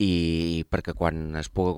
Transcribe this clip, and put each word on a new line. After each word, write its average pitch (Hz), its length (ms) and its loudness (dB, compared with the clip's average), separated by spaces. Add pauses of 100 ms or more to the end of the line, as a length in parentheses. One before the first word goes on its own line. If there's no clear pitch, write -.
i 82 640 2
perquè - 320 -4
quan 80 300 0 (100)
es 78 80 -8
puga 90 300 0